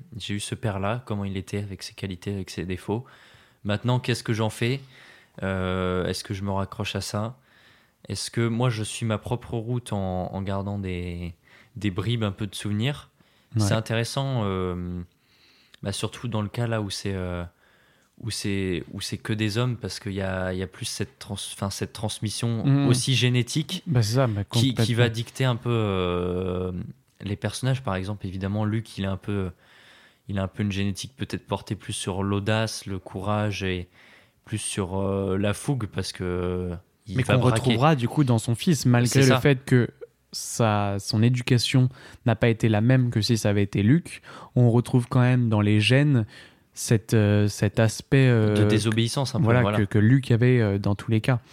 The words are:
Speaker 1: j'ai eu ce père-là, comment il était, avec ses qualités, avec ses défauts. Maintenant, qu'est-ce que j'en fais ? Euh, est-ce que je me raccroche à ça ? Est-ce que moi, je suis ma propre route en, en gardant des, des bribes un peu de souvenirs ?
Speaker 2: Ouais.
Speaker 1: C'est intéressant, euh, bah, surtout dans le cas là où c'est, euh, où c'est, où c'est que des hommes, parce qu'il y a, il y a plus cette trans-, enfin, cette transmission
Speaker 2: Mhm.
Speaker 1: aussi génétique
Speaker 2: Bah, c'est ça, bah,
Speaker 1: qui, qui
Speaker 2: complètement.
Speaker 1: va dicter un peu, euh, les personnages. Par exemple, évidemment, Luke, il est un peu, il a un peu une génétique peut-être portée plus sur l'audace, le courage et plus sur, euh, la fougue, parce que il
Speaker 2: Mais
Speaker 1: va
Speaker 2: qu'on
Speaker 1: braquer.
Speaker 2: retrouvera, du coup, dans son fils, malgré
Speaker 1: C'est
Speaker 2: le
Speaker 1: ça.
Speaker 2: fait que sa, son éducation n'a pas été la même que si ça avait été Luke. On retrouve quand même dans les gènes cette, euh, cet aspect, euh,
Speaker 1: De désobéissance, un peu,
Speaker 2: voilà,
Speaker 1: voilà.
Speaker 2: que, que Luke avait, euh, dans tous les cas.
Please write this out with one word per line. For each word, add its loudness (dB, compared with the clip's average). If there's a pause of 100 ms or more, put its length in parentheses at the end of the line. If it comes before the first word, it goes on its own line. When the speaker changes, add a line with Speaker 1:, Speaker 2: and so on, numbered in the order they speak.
(180)
Speaker 1:
j'ai -8
eu -4
ce -8
père-là, -4
comment -6
il -6
était, -8
avec -10
ses -14
qualités, -8
avec -8
ses -8
défauts. -6 (580)
Maintenant, 0
qu'est-ce -2
que -2
j'en 0
fais ? -2 (640)
Euh, -2
est-ce -4
que -8
je -8
me -4
raccroche -4
à -4
ça ? -6 (720)
Est-ce -8
que 0
moi, 0
je -2
suis -8
ma 0
propre -6
route -6
en, -4
en -6
gardant -4
des, -6 (400)
des -2
bribes -2
un 0
peu -6
de -12
souvenirs ? -4 (460)
Speaker 2:
Ouais. 2
Speaker 1:
C'est 2
intéressant, -2
euh, -4 (840)
bah, -4
surtout -6
dans -4
le -4
cas -4
là -2
où -6
c'est, -6
euh, -6 (800)
où -8
c'est, -2
où -10
c'est -8
que -4
des -2
hommes, 0
parce -10
qu'il -8
y -4
a, -2
il -4
y -2
a -6
plus -12
cette -8
trans-, -10
enfin, -6
cette -6
transmission -4
Speaker 2:
Mhm. 4
Speaker 1:
aussi 2
génétique 0
Speaker 2:
Bah, 4
c'est -2
ça, 4
bah, -2
Speaker 1:
qui, 0
qui 4
Speaker 2:
complètement. 0
Speaker 1:
va 4
dicter -6
un 2
peu, -6
euh, 0 (480)
les -6
personnages. -4
Par -2
exemple, -6
évidemment, -2
Luke, -4
il -4
est -2
un -4
peu, -4 (800)
il -4
a 0
un -2
peu -4
une -2
génétique -4
peut-être -8
portée -6
plus -12
sur -4
l'audace, -2
le -6
courage -4
et -4 (560)
plus -6
sur, -4
euh, -2
la 0
fougue, -4
parce -6
que -4 (360)
il -6
Speaker 2:
Mais 2
Speaker 1:
va 2
Speaker 2:
qu'on 4
Speaker 1:
braquer. 4
Speaker 2:
retrouvera, 4
du 0
coup, 2
dans 4
son 0
fils, 2
malgré 4
Speaker 1:
C'est 4
Speaker 2:
le 8
Speaker 1:
ça. 6
Speaker 2:
fait 4
que 4 (420)
sa, 0
son 0
éducation 4 (380)
n'a 2
pas 4
été 2
la 4
même 4
que 0
si 2
ça 0
avait 4
été 0
Luke. 2 (340)
On 6
retrouve 2
quand 2
même 4
dans 4
les 4
gènes 4 (480)
cette, 0
euh, 6
cet 0
aspect, 4
euh, 4
Speaker 1:
De 6
désobéissance, 2
un 0
peu, 4
Speaker 2:
voilà, 6
Speaker 1:
voilà. 2
Speaker 2:
que, 4
que 0
Luke 4
avait, 4
euh, 2
dans 0
tous -8
les 2
cas. 0 (140)